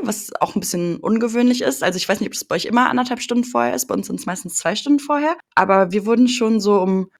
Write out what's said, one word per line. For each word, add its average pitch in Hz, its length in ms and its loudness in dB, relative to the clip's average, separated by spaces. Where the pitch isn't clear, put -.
was - 260 -6
auch - 140 -2
ein 202 60 -2
bisschen 175 380 -2
ungewöhnlich 240 640 2
ist. - 200 -2
Also 180 140 0
ich - 120 -4
weiß 208 120 0
nicht, - 80 -4
ob - 40 -12
das - 120 -8
bei - 100 -4
euch - 120 -4
immer 240 220 2
anderthalb 247 320 -2
Stunden 240 240 0
vorher 240 300 0
ist. - 120 -4
Bei - 100 -4
uns 196 100 -4
sind's 190 180 -8
meistens 180 300 -8
zwei 185 220 -2
Stunden 285 240 2
vorher. 294 360 0
Aber 190 340 4
wir 196 160 -2
wurden 233 220 4
schon 226 320 0
so 202 200 4
um 190 400 0